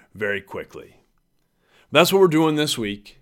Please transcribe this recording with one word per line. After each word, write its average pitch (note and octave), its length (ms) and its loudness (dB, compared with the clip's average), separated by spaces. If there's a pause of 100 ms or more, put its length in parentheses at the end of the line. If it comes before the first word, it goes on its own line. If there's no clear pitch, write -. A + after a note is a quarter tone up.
(160)
very G2+ 240 -4
quickly. - 640 -18 (880)
That's E3+ 220 2
what G3 80 2
we're F#3 80 8
doing D#3 260 2
this D3+ 220 -4
week. G#2 440 -10